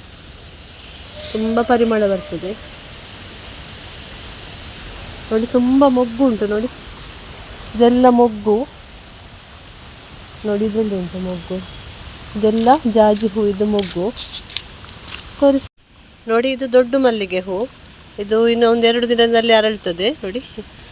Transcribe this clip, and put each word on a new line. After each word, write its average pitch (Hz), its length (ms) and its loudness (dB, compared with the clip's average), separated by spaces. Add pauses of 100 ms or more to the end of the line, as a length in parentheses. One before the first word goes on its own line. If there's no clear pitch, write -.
(1300)
ತುಂಬ 226 300 0
ಪರಿಮಳ 226 400 4 (100)
ಬರ್ತದೆ. 180 400 -6 (2750)
ನೋಡಿ 220 140 2
ತುಂಬ 254 420 6
ಮೊಗ್ಗು 247 380 2
ಉಂಟು 214 200 2
ನೋಡಿ, 214 220 -2 (1080)
ಇದೆಲ್ಲ 240 320 6
ಮೊಗ್ಗು 226 580 4 (1800)
ನೋಡಿ, 208 180 0
ಇದ್ರಲ್ಲಿ 214 300 0
ಉಂಟು 180 240 -6
ಮೊಗ್ಗು, 180 400 -6 (800)
ಇದೆಲ್ಲ 220 300 4 (260)
ಜಾಜಿ 214 320 6
ಹೂ, 208 200 0
ಇದು 202 180 0
ಮೊಗ್ಗು. 202 480 0 (1300)
ತೋರಿಸಿ 277 280 4 (600)
ನೋಡಿ, 240 240 2
ಇದು 254 200 -4
ದೊಡ್ಡ 254 220 4
ಮಲ್ಲಿಗೆ 220 460 2
ಹೂ, 196 280 -4 (500)
ಇದು 220 300 2
ಇನ್ನು 233 220 4
ಒಂದು 233 160 4
ಎರಡು 233 220 2
ದಿನದಲ್ಲಿ 233 440 2
ಅರಳ್ತದೆ 214 580 2
ನೋಡಿ. 226 300 -6 (520)